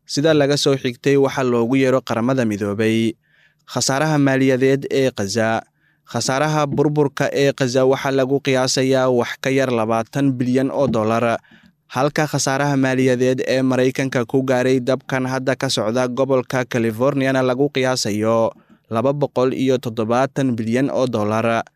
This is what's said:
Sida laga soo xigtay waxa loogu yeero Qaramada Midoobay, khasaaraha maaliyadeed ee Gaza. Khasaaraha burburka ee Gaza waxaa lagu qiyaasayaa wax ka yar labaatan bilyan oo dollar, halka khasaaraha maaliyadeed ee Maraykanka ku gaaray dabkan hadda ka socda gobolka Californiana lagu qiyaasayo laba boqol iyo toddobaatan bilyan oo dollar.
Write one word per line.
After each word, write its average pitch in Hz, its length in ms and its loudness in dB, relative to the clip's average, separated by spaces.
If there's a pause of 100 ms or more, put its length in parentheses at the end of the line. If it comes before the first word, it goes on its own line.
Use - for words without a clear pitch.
Sida 151 280 0
laga 143 220 2
soo 139 200 0
xigtay 131 400 0
waxa 135 280 2
loogu 120 320 2
yeero 131 260 2
Qaramada 120 420 0
Midoobay, 110 680 0 (580)
khasaaraha 143 460 0
maaliyadeed 135 720 2
ee 131 260 2
Gaza. 110 460 -2 (500)
Khasaaraha 147 540 0
burburka 143 640 0
ee 139 200 2
Gaza 131 340 0
waxaa 135 240 0
lagu 135 300 0
qiyaasayaa 131 720 0
wax 120 300 0
ka 135 100 -4
yar 135 200 0
labaatan 113 680 0
bilyan 127 320 0
oo 135 160 0
dollar, 113 520 0 (480)
halka 147 400 -2
khasaaraha 143 500 -2
maaliyadeed 131 720 2
ee 127 160 0
Maraykanka 131 640 0
ku 135 160 0
gaaray 131 380 2
dabkan 131 460 -2
hadda 131 300 -2
ka 135 140 -4
socda 123 380 -2
gobolka 127 560 -2
Californiana 131 800 0
lagu 127 280 0
qiyaasayo 113 800 0 (400)
laba 113 220 0
boqol 131 420 -2
iyo 131 240 0
toddobaatan 120 800 -2
bilyan 113 340 -2
oo 117 160 -2
dollar. 113 560 0 (140)